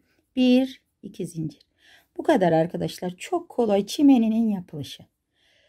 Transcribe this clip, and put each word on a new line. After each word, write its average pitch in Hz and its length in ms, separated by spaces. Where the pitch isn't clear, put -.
Bir, 254 460
iki - 220
zincir. 160 360
Bu - 60
kadar 190 280
arkadaşlar. 170 680
Çok - 320
kolay 202 360
çimeninin 226 640
yapılışı. 180 540